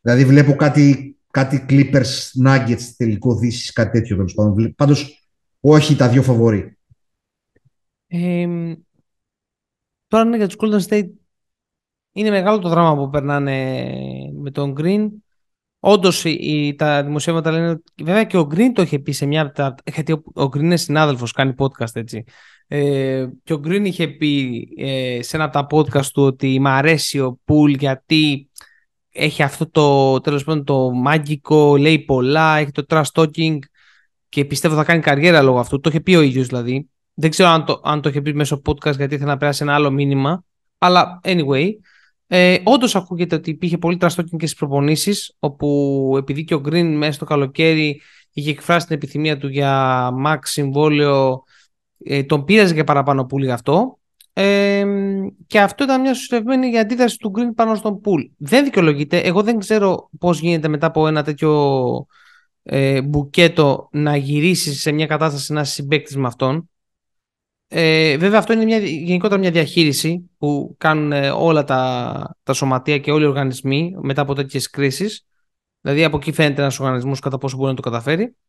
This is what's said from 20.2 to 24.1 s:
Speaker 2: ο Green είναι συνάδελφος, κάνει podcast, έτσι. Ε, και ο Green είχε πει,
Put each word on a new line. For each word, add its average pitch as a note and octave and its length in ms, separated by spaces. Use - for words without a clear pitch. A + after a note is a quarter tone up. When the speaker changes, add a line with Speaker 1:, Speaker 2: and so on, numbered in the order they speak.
Speaker 2:
ο - 100
Green C#3 160
είναι E3+ 180
συνάδελφος, D3 540
κάνει C3+ 260
podcast, C3 380
έτσι. A2+ 280
Ε, C3+ 600
και - 100
ο D3 100
Green F3+ 220
είχε F3 220
πει, C#3 560